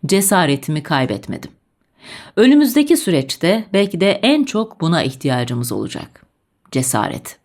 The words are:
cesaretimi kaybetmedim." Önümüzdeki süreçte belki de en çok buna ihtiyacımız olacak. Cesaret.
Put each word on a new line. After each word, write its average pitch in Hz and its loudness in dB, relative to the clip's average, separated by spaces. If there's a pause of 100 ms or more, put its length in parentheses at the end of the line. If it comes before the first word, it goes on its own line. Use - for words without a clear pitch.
cesaretimi 156 0
kaybetmedim." 131 -4 (840)
Önümüzdeki 294 4
süreçte 175 0
belki 196 0
de 196 2
en 269 2
çok 220 -6
buna 160 2
ihtiyacımız 123 -4
olacak. - -10 (440)
Cesaret. - -4